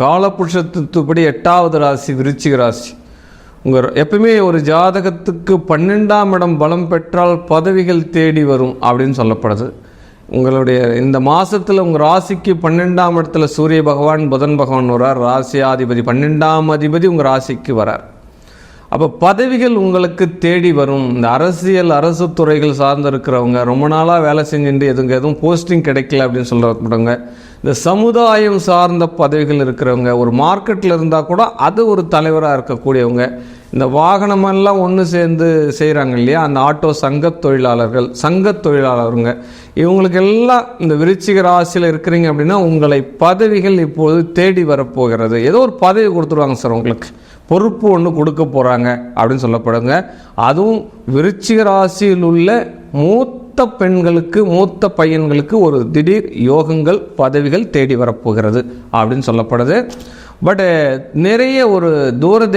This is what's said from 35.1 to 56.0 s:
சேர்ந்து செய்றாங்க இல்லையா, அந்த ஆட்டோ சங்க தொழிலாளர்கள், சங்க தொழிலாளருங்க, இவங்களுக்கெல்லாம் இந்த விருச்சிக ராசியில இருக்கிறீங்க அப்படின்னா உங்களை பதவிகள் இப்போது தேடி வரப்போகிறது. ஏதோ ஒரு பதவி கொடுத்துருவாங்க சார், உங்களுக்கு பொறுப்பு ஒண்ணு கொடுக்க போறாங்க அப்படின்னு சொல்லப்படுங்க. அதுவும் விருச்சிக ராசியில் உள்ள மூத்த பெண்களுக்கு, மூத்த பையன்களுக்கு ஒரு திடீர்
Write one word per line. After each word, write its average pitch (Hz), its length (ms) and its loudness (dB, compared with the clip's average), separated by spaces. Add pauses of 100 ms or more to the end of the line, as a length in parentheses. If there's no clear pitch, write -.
சேர்ந்து 165 340 0 (320)
செய்றாங்க 147 400 0
இல்லையா, 143 280 2
அந்த 139 200 0
ஆட்டோ 151 240 0 (100)
சங்க 147 320 0 (120)
தொழிலாளர்கள், 120 600 0 (140)
சங்க 190 320 2 (140)
தொழிலாளருங்க, 120 640 0 (500)
இவங்களுக்கெல்லாம் 196 800 2 (200)
இந்த 156 180 0
விருச்சிக 190 380 2 (100)
ராசியில 175 440 2
இருக்கிறீங்க 165 380 0
அப்படின்னா 156 260 0 (120)
உங்களை 147 320 2 (220)
பதவிகள் 190 640 2
இப்போது 160 320 0 (200)
தேடி 185 320 2
வரப்போகிறது. 120 640 0 (120)
ஏதோ 233 160 4
ஒரு 214 180 -4
பதவி 202 320 4
கொடுத்துருவாங்க 147 480 -2
சார், 117 140 -2
உங்களுக்கு 117 320 -6 (380)
பொறுப்பு 208 460 0
ஒண்ணு 170 240 0
கொடுக்க 151 240 0 (100)
போறாங்க 123 360 2 (280)
அப்படின்னு 123 280 0
சொல்லப்படுங்க. 117 500 -2 (520)
அதுவும் 202 320 0 (360)
விருச்சிக 208 540 0
ராசியில் 190 600 2
உள்ள 170 200 2 (520)
மூத்த 233 640 0 (140)
பெண்களுக்கு, 175 600 0 (120)
மூத்த 190 360 0 (120)
பையன்களுக்கு 156 640 0
ஒரு 143 140 2 (160)
திடீர் 180 340 0 (180)